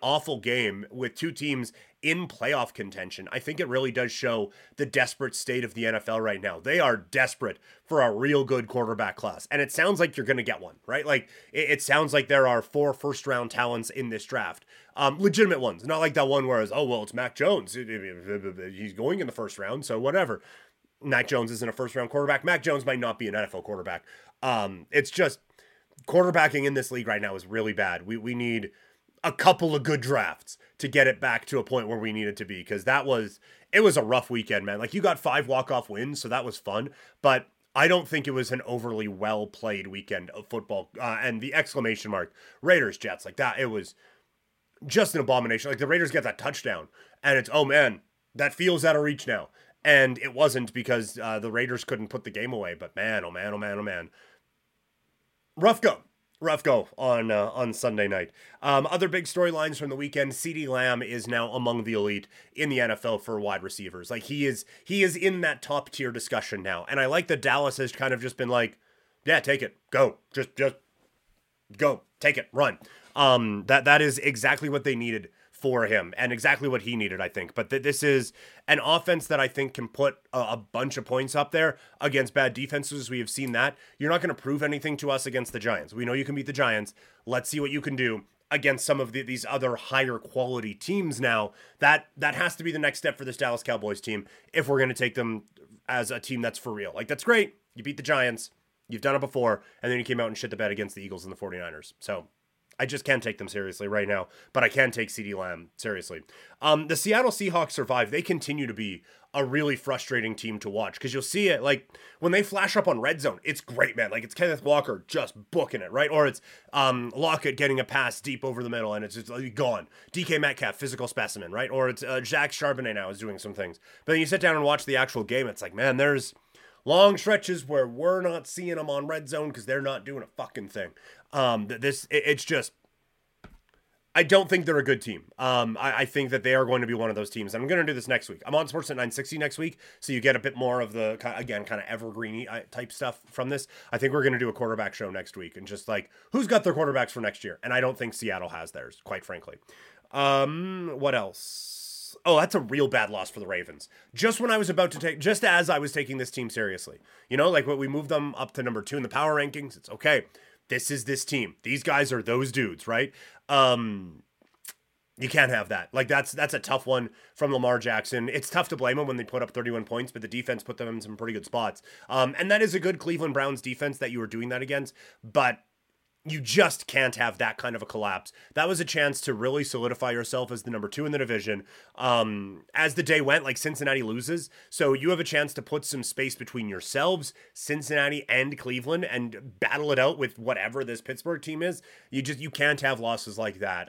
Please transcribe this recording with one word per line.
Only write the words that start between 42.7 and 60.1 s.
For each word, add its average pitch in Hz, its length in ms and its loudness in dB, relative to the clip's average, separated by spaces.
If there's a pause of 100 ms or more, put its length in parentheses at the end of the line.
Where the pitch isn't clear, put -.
Jets, - 260 -8
like 95 120 -16
that, 131 240 0
it 135 60 0
was 107 280 -6 (880)
just 175 300 2
an 160 60 2
abomination. 120 500 2
Like, 127 80 -4
the 139 80 -2
Raiders 160 240 2
get 139 140 0
that 113 140 -4
touchdown, 95 500 -6 (340)
and 139 160 6
it's, 120 140 -2
"Oh, 151 120 6
man, 135 360 4 (340)
that 143 200 0
feels 175 300 2
out 160 120 6
of 147 60 2
reach 147 260 -2
now." 104 220 -2 (340)
And 135 340 8
it 120 160 -6
wasn't 127 380 4
because, 117 500 -2
uh, 110 160 -2
the 110 140 -4
Raiders 120 320 -2
couldn't 110 240 -6
put 120 160 -8
the 113 60 -12
game 107 220 -6
away. 95 220 -6
But 82 220 -14
man, 104 280 0
oh 87 60 -8
man, 95 240 -6
oh 104 40 -6
man, 104 200 -4
oh 104 40 -4
man. 90 280 -8 (1500)
Rough 226 240 6
go. 202 180 4 (420)
Rough 156 220 0
go 120 340 4
on, 117 360 2
uh, 104 200 4
on 120 200 -2
Sunday 107 340 0
night. 95 240 -2 (320)
Um, 139 280 4
other 180 180 2
big 175 160 -2
storylines 160 520 0
from 139 140 -6
the 135 60 -6
weekend. 143 360 -2